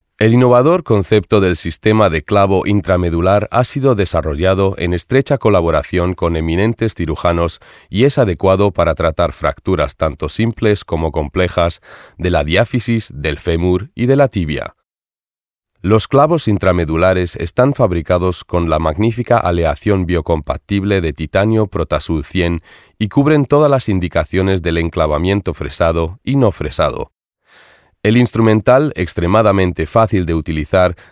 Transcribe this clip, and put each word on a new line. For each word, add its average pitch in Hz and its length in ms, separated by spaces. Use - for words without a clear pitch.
El 113 160
innovador 127 500
concepto 104 560
del 90 160
sistema 107 540
de 78 120
clavo 98 440
intramedular 90 840
ha 127 140
sido 135 300
desarrollado 92 840
en 87 160
estrecha 131 460
colaboración 87 760
con 85 220
eminentes 95 580
cirujanos 85 680
y 110 160
es 143 140
adecuado 95 540
para 82 220
tratar 82 380
fracturas 76 640
tanto 76 320
simples 113 560
como 80 280
complejas 85 680
de 87 120
la 80 140
diáfisis, 113 720
del 76 240
fémur 90 560
y 123 120
de 135 100
la 139 120
tibia. 76 480
Los 107 260
clavos 156 400
intramedulares 90 880
están 131 400
fabricados 90 680
con 85 260
la 78 80
magnífica 110 600
aleación 87 680
biocompatible 87 920
de 78 120
titanio 104 540
Protasul 80 560
cien 85 400
y 107 120
cubren 143 360
todas 147 240
las 131 200
indicaciones 92 720
del 82 160
enclavamiento 82 720
fresado 82 720
y 135 140
no 117 160
fresado. - 580
El 110 120
instrumental, 117 800
extremadamente 92 880
fácil 104 400
de 82 80
utilizar, 82 640